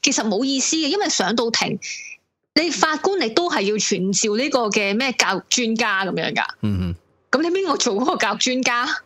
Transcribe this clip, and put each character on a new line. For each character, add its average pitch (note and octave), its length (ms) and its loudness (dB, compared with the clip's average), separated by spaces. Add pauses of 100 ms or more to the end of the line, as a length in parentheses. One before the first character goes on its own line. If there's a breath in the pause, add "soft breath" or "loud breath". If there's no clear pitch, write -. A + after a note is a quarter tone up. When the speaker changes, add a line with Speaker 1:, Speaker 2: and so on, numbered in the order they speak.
Speaker 1:
其 C#4+ 80 2
實 C4 160 0
冇 G#3+ 180 2
意 C4+ 140 0
思 D#4 180 0
嘅， D#4 120 0
因 F#4 100 0
為 F#4+ 100 0
上 G3+ 280 0
到 A#3 140 0
庭， E3 280 -2 (760 loud breath)
你 D#4+ 160 2
法 D#4 260 2
官 F#4 240 0
你 A3+ 80 0
都 E4+ 220 0
係 C#4+ 100 0
要 G3+ 140 0
傳 F#3+ 440 0
召 G#3 180 0
呢 C4+ 120 0
個 C#4 120 2 (100)
嘅 G3+ 260 2
咩 B3+ 160 0
教 F#3 260 2
育 - 120 -6
專 A3+ 260 2
家 G3+ 300 0
咁 F3 80 -4
樣 B2 200 -2
㗎。 A2+ 100 0 (180)
Speaker 2:
嗯 G2+ 160 0
哼。 F2+ 160 -2 (360)
Speaker 1:
咁 C4+ 120 2
你 E4+ 60 0
邊 F#4+ 200 0
個 B3 80 0
做 A3+ 200 0
嗰 B3 100 0
個 F4 100 0
教 G#3+ 180 0
育 A#3 40 -8
專 B3+ 240 0
家？ A#3+ 260 0 (180)